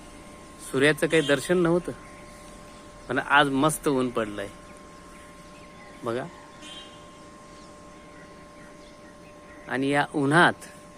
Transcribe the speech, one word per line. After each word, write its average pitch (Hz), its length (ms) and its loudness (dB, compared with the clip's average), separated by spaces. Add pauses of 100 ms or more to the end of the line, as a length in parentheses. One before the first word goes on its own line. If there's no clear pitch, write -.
(720)
सूर्याचं 147 340 4
काही 160 160 4
दर्शन 143 360 2
नव्हतं, 170 340 2 (1160)
पण 123 100 -2
आज 143 300 4
मस्त 143 400 2
ऊन 127 220 2
पडलंय 104 380 -4 (1600)
बघा. 120 200 -4 (3500)
आणि 131 200 -2
या 143 260 2
उन्हात 147 380 6 (460)